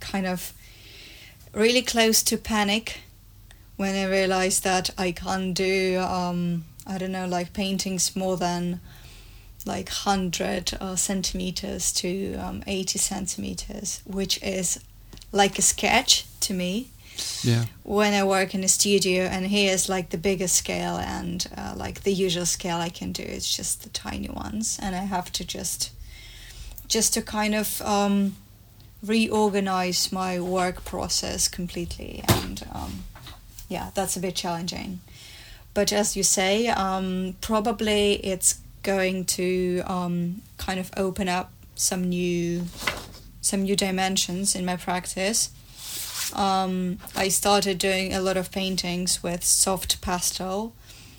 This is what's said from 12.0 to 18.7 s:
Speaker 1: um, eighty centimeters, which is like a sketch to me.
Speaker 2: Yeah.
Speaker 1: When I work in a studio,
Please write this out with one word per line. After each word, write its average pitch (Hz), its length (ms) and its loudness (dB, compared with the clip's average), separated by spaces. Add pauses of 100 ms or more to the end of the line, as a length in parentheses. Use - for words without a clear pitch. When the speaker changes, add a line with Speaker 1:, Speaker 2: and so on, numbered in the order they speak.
Speaker 1:
um, 185 300 -6
eighty 190 320 -2
centimeters, 196 1080 -4
which 190 360 -2
is 190 360 -2 (520)
like 202 280 4
a 202 40 2
sketch - 640 4 (160)
to - 140 0
me. 185 340 -2 (540)
Speaker 2:
Yeah. 117 220 4 (180)
Speaker 1:
When 208 320 4
I 202 80 4
work 190 320 4
in 190 100 0
a 185 40 4
studio, 185 560 6